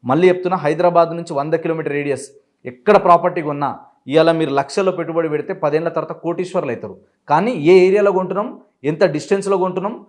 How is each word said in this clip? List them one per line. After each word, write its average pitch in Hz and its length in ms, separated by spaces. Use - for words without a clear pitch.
మళ్ళీ 170 200
చెప్తున్నా, 180 360
హైదరాబాద్ 170 520
నుంచి 170 220
వంద 156 140
కిలోమీటర్ 156 340
రేడియస్ 143 300
ఎక్కడ 208 240
ప్రాపర్టీ 175 400
కొన్నా, 143 220
ఇవాళ 160 260
మీరు 151 220
లక్షల్లో 185 380
పెట్టుబడి 165 360
పెడితే 147 180
పదేళ్ల 156 320
తర్వాత 156 180
కోటీశ్వర్లు 170 500
అవుతారు. 98 220
కానీ 185 220
ఏ 185 40
ఏరియాలో 196 320
కొంటున్నాం, 190 300
ఎంత 160 140
డిస్టెన్స్లో 196 460
కొంటున్నాం 185 320